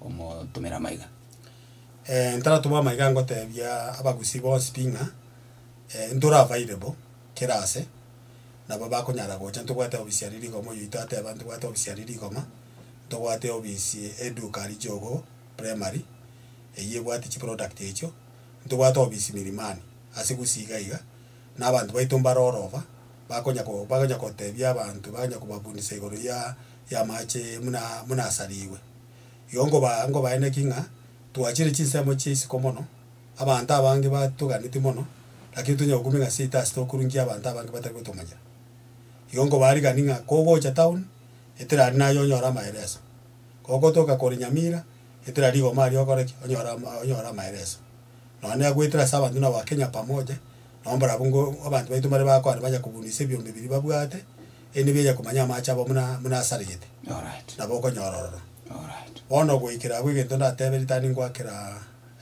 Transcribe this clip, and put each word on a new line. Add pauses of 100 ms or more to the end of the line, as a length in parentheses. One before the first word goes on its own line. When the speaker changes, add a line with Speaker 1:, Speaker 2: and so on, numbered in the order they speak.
Speaker 1:
omotumera
amaiga. (1000)
Speaker 2:
Eh,
ntaratuma
amaiga,
ngotebia
abagusii
bonsi
pi
ng'a, (880)
eh,
ntore
available, (400)
kera
ase, (800)
nabo
bakonyara
gocha.
Ntobwate
obisi
aria
rigoma,
oyo
oito
ateba,
ntobwate
obisi
aria
rigoma, (600)
ntobwate
obisi
eduka
richogo (320)
primary, (720)
eyio
ebwate
chiproduct
echio, (540)
ntobwate
obisi
Milimani, (360)
ase
gusii
iga
iga, (600)
na
abanto
baito
mbare
all
over. (460)
Bakonya
ko-,
bakonya
kotebia
abantu,
bakonya
kobafundisha
igoro
ya, (340)
ya
mache
muna-,
munasariwe. (760)
Igo
ngoba-,
ngobaene
ki
ng'a, (480)
twachire
chinsemo
chisiko
mono, (520)
abanto
abange
batuganeti
mono, (520)
lakini
tonya
gokumia
ng'a
sita
ase
tokurungia
abanto
abange
batari
gotomanyera. (920)
Igo
ngobarigereria
ng'a
kogocha
town, (560)
eterari
naye
onyore
amaeleso. (640)
Kogotoka
kore
Nyamira, (440)
eterari
igo
maria
okore
ki, (100)
onyore
ama-,
onyore
amaeleso. (640)
Nonye
agwetera
ase
abanto
na
Wakenya
pamoja, (460)
Nabo
barabwo
ngo, (100)
abanto
baito
mbare
bakwane
banya
kobunisa
ebiombe
biria
babwate, (500)
endi
beya
komanya
amache
abo
muna,
muna
asarigete. (240)
Speaker 1:
Alright.
Speaker 2:
Nabo
okonyora
ororo. (300)
Speaker 1:
Alright.
Speaker 2:
Bono
goikera
abwo
egento
ndateberi
tani
ngwakera, (420)